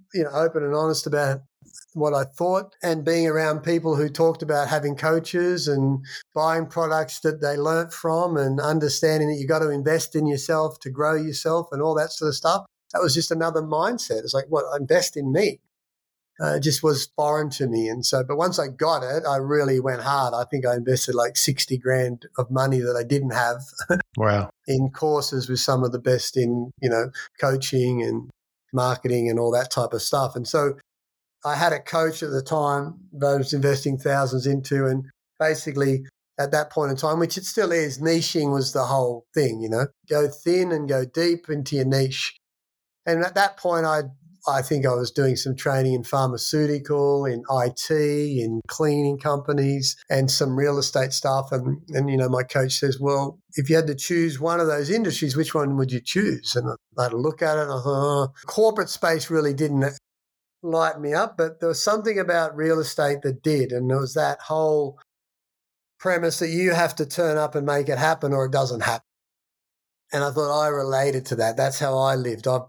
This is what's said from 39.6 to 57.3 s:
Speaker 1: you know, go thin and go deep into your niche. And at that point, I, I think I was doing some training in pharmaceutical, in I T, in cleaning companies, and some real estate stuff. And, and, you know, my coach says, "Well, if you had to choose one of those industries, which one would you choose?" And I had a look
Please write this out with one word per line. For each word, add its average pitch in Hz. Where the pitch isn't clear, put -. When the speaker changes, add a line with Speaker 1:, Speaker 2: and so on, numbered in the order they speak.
Speaker 1:
you 110
know, 120
go 147
thin 180
and 151
go 131
deep 170
into 147
your 131
niche. 135
And 170
at 180
that 196
point, 165
I, 151
I 135
think 135
I 123
was 123
doing 135
some 131
training 131
in 123
pharmaceutical, 143
in 120
I 123
T, 147
in 113
cleaning 147
companies, 139
and 135
some 131
real 143
estate 135
stuff. 135
And, 135
and, 139
you 135
know, 131
my 127
coach 131
says, 135
"Well, 139
if 139
you 160
had 156
to 143
choose 165
one 165
of 160
those 147
industries, 165
which 156
one 139
would 131
you 123
choose?" -
And 143
I 127
had 120
a 113
look 156